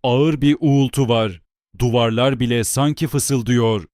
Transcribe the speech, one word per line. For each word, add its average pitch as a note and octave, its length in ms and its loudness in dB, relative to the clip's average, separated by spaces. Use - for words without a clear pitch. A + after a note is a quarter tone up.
ağır C3+ 380 0
bir C#3+ 180 2
uğultu C#3 500 0
var. A2 320 -2
Duvarlar A#2+ 600 0
bile A#2+ 240 0
sanki D3 440 -2
fısıldıyor. A#2 880 0